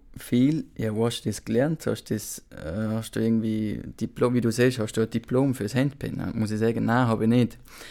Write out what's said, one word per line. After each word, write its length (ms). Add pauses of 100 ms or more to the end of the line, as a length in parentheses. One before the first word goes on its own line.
(160)
viel, 480 (120)
„Ja, 180
wo 120
hast 160
du 60
das 160
gelernt? 420
Hast 240
du 40
das, 360
äh, 380
hast 280
du 40
irgendwie 600 (200)
Diplom, 340
wie 60
du 120
siehst, 260
hast 180
du 40
ein 100
Diplom 440
fürs 200
Handpan?“ 440
Dann 200
muss 140
ich 80
sagen, 240
„Nein, 240
hab 120
ich 80
nicht. 300 (320)